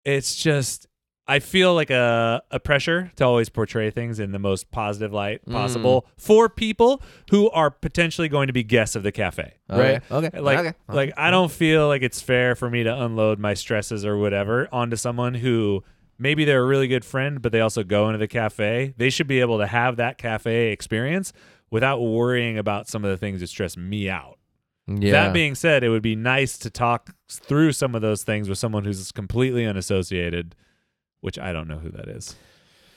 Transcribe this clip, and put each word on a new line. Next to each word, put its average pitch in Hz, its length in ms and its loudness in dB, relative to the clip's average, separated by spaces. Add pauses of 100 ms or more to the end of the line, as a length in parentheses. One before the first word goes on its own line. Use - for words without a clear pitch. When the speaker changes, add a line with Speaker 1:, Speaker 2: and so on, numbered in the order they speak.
Speaker 1:
it's 139 320 -2
just, 143 500 -2 (400)
I 143 120 4
feel 185 360 4
like 165 160 0
a, 117 600 2
a 131 100 -2
pressure 165 560 0
to 147 80 2
always 120 240 4
portray 110 420 -2
things 117 280 -6
in 98 140 -6
the 98 60 -6
most 98 320 -2
positive 104 420 -6
light 104 340 -6
Speaker 2:
Mm. 117 60 -10
Speaker 1:
possible 120 540 2 (100)
for 220 320 6
people 233 540 2 (280)
who 208 200 6
are 156 200 2
potentially 165 580 -2
going 139 200 0
to 131 40 -2
be 123 100 0
guests 110 340 2
of 104 60 -6
the 101 100 -2
cafe, 87 420 -4 (160)
Speaker 2:
Okay, 131 240 4
Speaker 1:
right? 131 160 -4
Speaker 2:
okay, 156 300 -2
Speaker 1:
Like, 139 180 2
Speaker 2:
okay, 165 140 -2 (160)
Speaker 1:
like, 139 220 0
Speaker 2:
okay. - 60 -10
Speaker 1:
I 156 140 0
don't 185 200 4
feel 156 380 4
like 143 140 0
it's 123 180 -2
fair 123 340 2
for 123 140 -4
me 120 140 -2
to 120 220 -2
unload 110 340 0
my 104 160 -2
stresses 104 500 -4
or 104 140 0
whatever 104 540 0
onto 120 240 -2
someone 123 380 -4
who 113 500 0 (340)
maybe 147 260 2
they're 139 180 4
a 127 40 2
really 135 220 2
good 123 160 0
friend, 139 360 -4
but 113 120 -2
they 113 80 4
also 110 240 0
go 104 240 2
into 110 100 -2
the 104 100 -2
cafe. 117 680 -2
They 123 140 2
should 147 160 0
be 135 140 2
able 117 180 2
to 104 80 0
have 120 300 0
that 120 220 -2
cafe 113 540 -2
experience 135 600 -4 (380)
without 123 300 0
worrying 117 580 0
about 104 300 -4
some 107 160 -6
of 101 60 0
the 95 60 -2
things 95 240 -6
that 87 60 -8
stress 90 300 -6
me 98 340 -6
out. 67 280 -10 (500)
Speaker 2:
Yeah. 101 240 0
Speaker 1:
That 175 200 4
being 156 220 2
said, 143 300 2
it 117 40 2
would 113 140 2
be 110 140 0
nice 127 420 -2
to - 120 -10
talk 120 440 -2 (140)
s-, - 100 -16
through 151 340 2
some 131 220 -2
of 110 80 -4
those 107 220 0
things 107 240 -2
with 95 100 -4
someone 107 260 -2
who's 95 280 -6
completely 120 520 0
unassociated, 90 920 -4 (640)
which - 180 -10
I 92 140 -8
don't 80 160 -8
know 78 100 -10
who 82 120 -12
that - 180 -14
is. - 260 -14 (640)